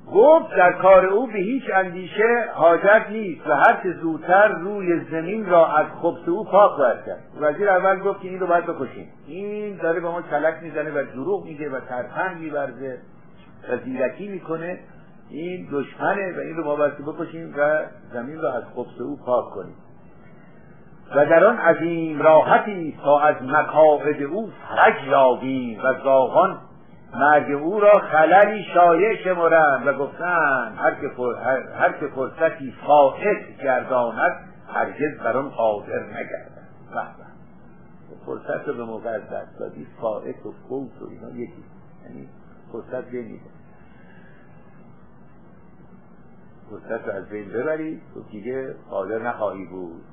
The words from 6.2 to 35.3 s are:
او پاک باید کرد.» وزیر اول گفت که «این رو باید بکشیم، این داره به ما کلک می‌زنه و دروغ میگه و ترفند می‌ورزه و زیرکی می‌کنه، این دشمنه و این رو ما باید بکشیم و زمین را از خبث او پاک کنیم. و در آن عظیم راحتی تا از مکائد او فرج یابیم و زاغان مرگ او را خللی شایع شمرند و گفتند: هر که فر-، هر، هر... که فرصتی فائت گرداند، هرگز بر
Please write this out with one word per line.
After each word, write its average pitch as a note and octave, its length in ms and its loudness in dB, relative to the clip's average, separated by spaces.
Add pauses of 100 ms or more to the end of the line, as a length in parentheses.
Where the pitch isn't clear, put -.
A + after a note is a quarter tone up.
او G3+ 160 -2
پاک F#3 340 4
باید A2+ 260 0
کرد.» F2+ 180 -12 (180)
وزیر D3+ 280 0
اول F#3+ 320 2
گفت F#3+ 200 -4
که F#3 80 -12
«این F#3 120 -10
رو F#3 60 -4
باید E3+ 200 0
بکشیم، A#2+ 420 -10 (180)
این G3+ 500 -10
داره E3 240 -2
به E3+ 80 -6
ما E3+ 140 -6
کلک D#3+ 400 -2
می‌زنه D3+ 280 -8
و C#3+ 140 -4 (100)
دروغ F3 300 -6
میگه D3+ 260 -10
و C3 100 -8
ترفند D3 560 -8
می‌ورزه C3+ 600 -8 (680)
و B2 160 -4
زیرکی C3 440 -6
می‌کنه، E3+ 500 -10 (500)
این F3 440 -10
دشمنه E3 640 -4
و C#3+ 40 -8
این D#3 160 -8
رو E3 80 -6
ما D3 120 -2
باید D3 300 0
بکشیم D#3+ 520 -10
و D3+ 240 2 (300)
زمین C3 280 -10
را D3 120 -2
از A#2 100 -6 (120)
خبث A#2+ 260 -12
او C#3 160 -8
پاک B2 340 -2
کنیم. F2+ 240 -14 (1400)
و D3 120 4
در E3 180 6
آن A#3 140 4
عظیم D#3+ 640 0
راحتی D#3+ 800 4
تا C#3+ 180 4
از D3+ 220 4
مکائد D3 800 4
او F3+ 280 -6 (180)
فرج C#3 400 2
یابیم B2+ 760 2
و C3 100 2 (100)
زاغان C#3 540 2 (560)
مرگ D3 360 4
او D#3+ 300 -2
را G#3 180 8
خللی F#3 640 4 (100)
شایع F3 500 4
شمرند E3 640 2
و C#3 60 2
گفتند: C3+ 840 -2
هر D#3+ 160 0
که C#3+ 220 -8
فر-، A#2+ 260 -2
هر، B2 300 -2
هر... F3+ 200 0
که D#3 140 -8
فرصتی C3+ 680 -4 (120)
فائت D3 760 2
گرداند، B2+ 680 -2 (360)
هرگز A2+ 560 -4
بر A#2 120 -2